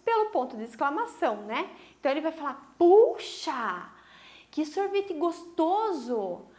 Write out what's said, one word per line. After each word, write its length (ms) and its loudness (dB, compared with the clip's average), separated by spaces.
pelo 260 2
ponto 260 -4
de 80 -8
exclamação, 800 -2
né? 280 -6
Então, 100 0
ele 100 0
vai 120 -4
falar, 440 -10
Puxa, 1120 4
que 140 -2
sorvete 500 -2
gostoso! 1300 -2